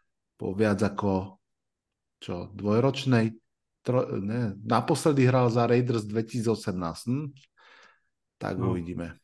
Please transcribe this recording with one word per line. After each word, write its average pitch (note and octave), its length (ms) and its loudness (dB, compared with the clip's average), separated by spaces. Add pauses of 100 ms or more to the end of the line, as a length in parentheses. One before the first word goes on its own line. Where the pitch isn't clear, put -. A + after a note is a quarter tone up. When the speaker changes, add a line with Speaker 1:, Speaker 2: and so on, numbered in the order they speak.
(380)
Speaker 1:
po F#2+ 160 -6
viac G#2 240 2
ako, G2 640 -2 (800)
čo, F#2+ 320 -8
dvojročnej, A2+ 800 2 (480)
tro-, B2 400 -2
ne, A2 400 -4
naposledy B2+ 640 2
hral B2+ 240 4
za A#2 160 2
Raiders A#2+ 400 2
dvetisícosemnásť, G#2 1040 -4
hm? D3 160 -4 (1120)
Tak G2+ 160 -4
Speaker 2:
No. F#2 160 -2
Speaker 1:
uvidíme. F2 540 -6